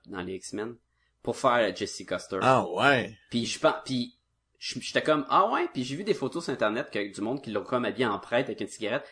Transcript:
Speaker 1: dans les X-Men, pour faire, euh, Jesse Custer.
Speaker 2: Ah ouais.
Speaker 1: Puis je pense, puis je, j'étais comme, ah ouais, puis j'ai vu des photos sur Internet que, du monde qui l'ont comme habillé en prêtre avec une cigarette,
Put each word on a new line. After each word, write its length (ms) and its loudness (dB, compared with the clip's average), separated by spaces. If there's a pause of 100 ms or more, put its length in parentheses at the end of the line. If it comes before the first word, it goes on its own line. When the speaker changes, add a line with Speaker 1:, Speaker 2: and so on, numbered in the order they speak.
Speaker 1:
dans 160 -8
les 140 -6
X-Men, 400 -6 (480)
pour 120 -2
faire, 200 4 (160)
euh, 40 -10
Jesse 320 -6
Custer. 340 -4
Speaker 2:
Ah 300 6
ouais. 420 4 (180)
Speaker 1:
Puis 140 0
je 140 -6
pense, 240 4
puis 340 -4 (420)
je, 200 -8
j'étais 240 0
comme, 240 2
ah 240 4
ouais, 220 0
puis 100 -4
j'ai 140 -6
vu 80 -8
des 80 2
photos 320 -4
sur 80 -2
Internet 360 0
que, 240 -4
du 60 -10
monde 240 -2
qui 80 -8
l'ont 140 -2
comme 180 0
habillé 220 0
en 140 0
prêtre 300 0
avec 120 -6
une 60 -2
cigarette, 440 -4